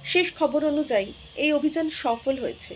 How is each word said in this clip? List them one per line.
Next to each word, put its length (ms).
শেষ 340
খবর 260
অনুযায়ী 480
এই 160
অভিযান 380
সফল 480
হয়েছে। 380